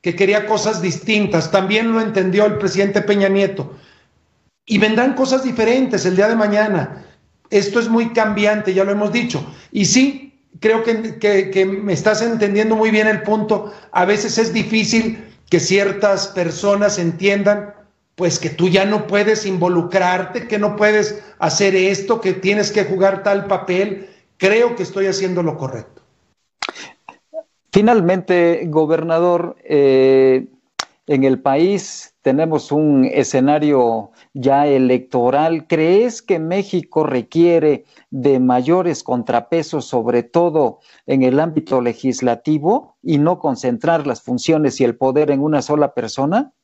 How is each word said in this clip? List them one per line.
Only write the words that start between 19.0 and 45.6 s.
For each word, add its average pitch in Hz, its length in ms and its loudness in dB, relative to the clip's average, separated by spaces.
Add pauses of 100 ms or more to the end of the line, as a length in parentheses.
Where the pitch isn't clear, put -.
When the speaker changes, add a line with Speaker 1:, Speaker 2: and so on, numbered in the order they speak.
Speaker 1:
puedes 208 400 0
involucrarte, 180 1000 -2
que 214 100 -4
no 208 180 -2
puedes 214 460 0 (160)
hacer 196 380 0
esto, 196 440 0
que 185 140 -2
tienes 196 380 -2
que 208 140 0
jugar 190 360 0
tal 202 240 0
papel. 190 640 -4 (280)
Creo 233 380 2
que 202 80 -8
estoy 196 220 -4
haciendo 185 380 -2
lo 156 120 -2
correcto. 131 440 -10 (1700)
Speaker 2:
Finalmente, 185 960 0
gobernador, 165 960 -2
eh, 131 840 4 (600)
en 135 160 0
el 131 160 2
país 170 840 -2
tenemos 151 500 0
un 143 400 2
escenario 135 1000 0 (220)
ya 139 340 2
electoral. 135 1000 0
¿Crees 190 540 2
que 180 180 -2
México 175 640 -2
requiere 151 840 2 (260)
de 131 280 2
mayores 127 640 2
contrapesos, 127 840 -2
sobre 120 380 -2
todo 160 560 0 (280)
en 135 160 2
el 127 160 2
ámbito 151 420 -2
legislativo, 131 1200 -2
y 156 160 0
no 160 220 2
concentrar 143 680 -2
las 120 160 -6
funciones 135 600 0
y - 20 4
el 120 120 2
poder 143 360 0
en 139 100 0
una 147 200 0